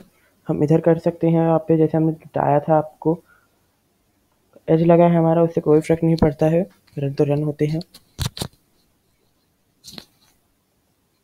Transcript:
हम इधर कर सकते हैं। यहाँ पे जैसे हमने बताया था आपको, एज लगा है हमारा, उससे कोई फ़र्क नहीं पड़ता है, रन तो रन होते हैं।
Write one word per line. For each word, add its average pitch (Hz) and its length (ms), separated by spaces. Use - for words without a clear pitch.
हम 151 160
इधर 160 180
कर 165 160
सकते 170 300
हैं। 165 60
यहाँ 165 260
पे 160 180
जैसे 156 200
हमने 160 140
बताया 143 480
था 156 180
आपको, 156 400
एज 160 120
लगा 170 220
है 170 140
हमारा, 165 260
उससे 165 180
कोई 151 200
फ़र्क 160 220
नहीं 165 120
पड़ता 156 300
है, 165 160
रन 139 160
तो 151 100
रन 143 200
होते 151 220
हैं। 156 140